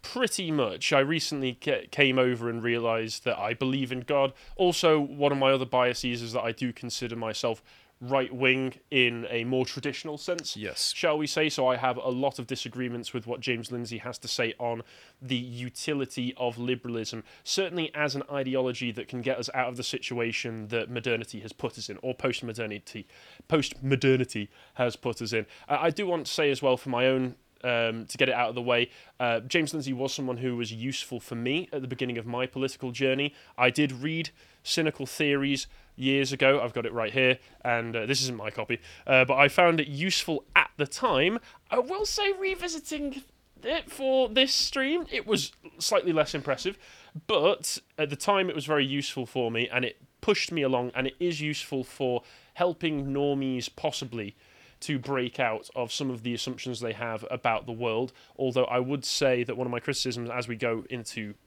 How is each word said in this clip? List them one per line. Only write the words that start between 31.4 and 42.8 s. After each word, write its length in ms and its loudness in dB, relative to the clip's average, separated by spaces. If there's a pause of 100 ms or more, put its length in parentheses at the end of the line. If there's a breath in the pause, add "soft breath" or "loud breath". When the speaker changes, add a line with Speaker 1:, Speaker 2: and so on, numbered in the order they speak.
Speaker 1:
at 100 -4
the 60 -8
beginning 300 -4
of 80 -8
my 200 -2
political 460 -4
journey. 420 0 (240 loud breath)
I 120 6
did 240 2
read 380 -6 (320 soft breath)
Cynical 420 0
Theories 600 2 (280 soft breath)
years 380 2
ago. 280 6
I've 120 -2
got 120 -2
it 80 -4
right 200 -2
here, 260 6 (240 loud breath)
and, 320 0
uh, 100 -2
this 180 2
isn't 140 -4
my 120 -6
copy, 300 -4 (280 loud breath)
uh, 180 8
but 100 4
I 120 8
found 320 6
it 80 0
useful 560 -2 (120)
at 220 6
the 100 0
time. 520 2 (320 loud breath)
I 80 2
will 260 -2
say, 280 0
revisiting 880 -4 (400)